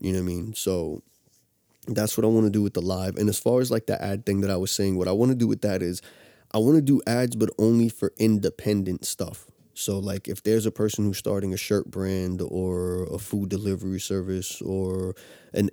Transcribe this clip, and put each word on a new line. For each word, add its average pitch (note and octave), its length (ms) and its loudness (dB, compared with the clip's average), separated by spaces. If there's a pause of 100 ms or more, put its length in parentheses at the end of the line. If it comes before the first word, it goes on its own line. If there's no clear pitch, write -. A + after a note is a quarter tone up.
You F#2+ 120 -2
know F#2 60 0
what F2+ 40 -2
I F2+ 40 -2
mean? G2 260 -6
So F2 480 -2 (840)
that's G#2+ 300 0
what A2 60 2
I A2 40 6
wanna A2 220 6
do G#2 120 2
with G2+ 120 0
the F2+ 80 -2
live. F#2 360 -2
And G#2 120 2
as F#2+ 100 -2
far B2 220 2
as, B2+ 100 0
like, A#2 160 -2
the G#2 140 -2
ad G2 240 -4
thing G2 160 2
that G2 100 0
I F#2 60 0
was F#2+ 140 -2
saying, G2 260 0
what F2+ 100 0
I F#2 40 0
wanna A#2+ 240 4
do A#2 120 2
with A2 140 0
that G2 200 0
is F2+ 200 -4 (500)
I G#2+ 80 0
wanna D3 220 6
do C#3 240 4
ads, A#2+ 300 0
but A2 140 2 (100)
only A2+ 300 4
for - 280 -4
independent G2+ 880 0
stuff. - 420 -8 (260)
So, G2 260 -4
like, F#2+ 280 -6
if F#2+ 140 -6
there's A2 240 4
a A2 60 2
person G#2 340 0
who's G2 120 0
starting G2 360 -2
a F#2+ 40 -4
shirt - 340 -2
brand F#2 500 -2
or F2+ 640 -2
a E2 140 -6
food G2 320 -4
delivery F#2+ 500 -2
service F#2 600 -4
or F#2 540 -4 (380)
an G2+ 200 2